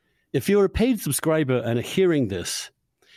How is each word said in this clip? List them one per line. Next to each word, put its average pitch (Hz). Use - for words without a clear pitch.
If 139
you're 202
a 180
paid 226
subscriber 151
and 117
are 113
hearing 165
this, -